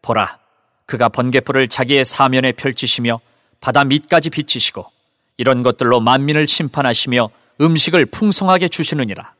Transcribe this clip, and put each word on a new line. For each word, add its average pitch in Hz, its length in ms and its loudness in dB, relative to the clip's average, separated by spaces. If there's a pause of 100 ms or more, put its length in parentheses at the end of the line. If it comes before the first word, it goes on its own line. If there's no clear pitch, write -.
보라, 110 380 -2 (460)
그가 117 240 0
번갯불을 127 580 0
자기의 135 380 0
사면에 131 480 2
펼치시며 120 680 -4 (400)
바다 139 240 2
밑까지 151 460 0
비치시고 117 560 -6 (520)
이런 123 260 2
것들로 123 360 2
만민을 139 480 2
심판하시며 123 800 -2 (320)
음식을 160 460 2
풍성하게 185 600 0
주시느니라. 135 720 -6